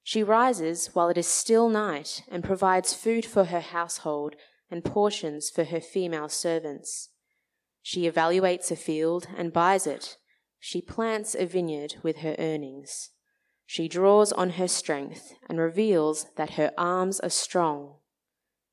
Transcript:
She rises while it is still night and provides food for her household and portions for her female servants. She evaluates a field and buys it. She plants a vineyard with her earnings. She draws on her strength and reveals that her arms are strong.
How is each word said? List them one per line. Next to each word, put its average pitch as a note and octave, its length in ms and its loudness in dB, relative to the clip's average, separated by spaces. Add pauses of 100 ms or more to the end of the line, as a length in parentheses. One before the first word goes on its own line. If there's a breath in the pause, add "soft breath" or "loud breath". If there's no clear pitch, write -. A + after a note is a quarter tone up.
She - 180 0
rises G#3 680 2
while F3 200 2
it F3 100 2
is E3+ 100 0
still A3+ 420 4
night G3+ 580 -2
and F3 160 -6
provides F#3 500 2
food A3+ 320 -2
for G3 200 4
her E3+ 160 -2
household D3+ 760 -6 (380 soft breath)
and E3+ 120 -8
portions F#3+ 640 -2
for E3 160 0
her D#3+ 160 -4
female D#3+ 480 -4
servants. D#3 800 -6 (720)
She F3 280 -2
evaluates F3+ 600 2
a D#3+ 60 -2
field E3 580 0
and E3+ 160 -4
buys F#3 340 4
it. - 300 -8 (440)
She - 220 -6
plants A3 560 -4
a F#3 80 0
vineyard E3 580 -4
with D#3+ 160 -2
her D#3+ 200 -4
earnings. C#3+ 680 -6 (560)
She E3 240 -4
draws G3+ 420 6
on F#3 200 0
her F3+ 180 -2
strength D3 640 -6 (160)
and E3 100 -2
reveals E3 680 2 (100)
that D3+ 140 -4
her D3+ 260 2
arms F#3 420 0
are F3 100 -6
strong. D3 680 -2 (760)